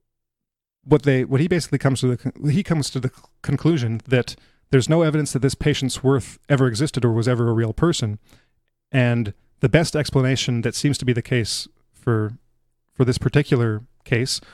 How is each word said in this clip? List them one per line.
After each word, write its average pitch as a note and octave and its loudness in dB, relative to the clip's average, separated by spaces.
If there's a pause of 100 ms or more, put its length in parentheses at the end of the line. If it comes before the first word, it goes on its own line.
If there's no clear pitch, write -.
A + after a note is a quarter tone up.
(840)
what C#3 2
they, C3 2
what C3+ 2
he F3+ 2
basically E3 -2
comes C3+ 0
to B2+ 0
the A#2+ 0
con-, - -6
he E3 0
comes D#3 -2
to C3+ -6
the B2 -4
c-, - -20 (260)
conclusion C3 -2
that - 0 (340)
there's C3 2
no E3 4
evidence D3+ 0
that C3+ -2
this C3 0
Patience - -2
Worth C3 0 (120)
ever C3+ 4
existed A#2+ -2
or A#2 4
was A2+ 0
ever A#2+ 0
a A#2 0
real A2 0
person. A#2+ -2 (720)
And A#2+ 0 (280)
the A#2+ 2
best D#3+ 2
explanation C3 0
that A#2 -4
seems D3 0
to B2 -6
be B2 2
the A2+ -2
case - -4 (240)
for, A2 -4 (560)
for C3+ 2
this A#2+ 0
particular A#2 0 (220)
case B2+ -2 (140)